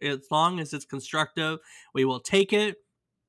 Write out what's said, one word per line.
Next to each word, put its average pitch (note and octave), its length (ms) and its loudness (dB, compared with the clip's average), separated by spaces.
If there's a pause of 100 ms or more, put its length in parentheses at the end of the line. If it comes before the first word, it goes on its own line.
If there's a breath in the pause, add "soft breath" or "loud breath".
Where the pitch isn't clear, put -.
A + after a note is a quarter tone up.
as C#3+ 300 -4
long E3+ 260 4
as D3+ 140 -6
it's C#3+ 140 -8
constructive, D#3 720 -4 (320 loud breath)
we C3 120 2
will C3 160 0
take G3 320 2
it. G#3 260 0 (500)